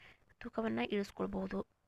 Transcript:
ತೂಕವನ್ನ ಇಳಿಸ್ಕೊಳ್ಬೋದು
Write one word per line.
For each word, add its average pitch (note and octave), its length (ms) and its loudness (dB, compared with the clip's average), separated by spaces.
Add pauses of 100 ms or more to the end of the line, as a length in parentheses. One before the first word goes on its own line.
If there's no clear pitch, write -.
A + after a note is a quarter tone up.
(400)
ತೂಕವನ್ನ A3+ 380 0
ಇಳಿಸ್ಕೊಳ್ಬೋದು G3 880 0 (220)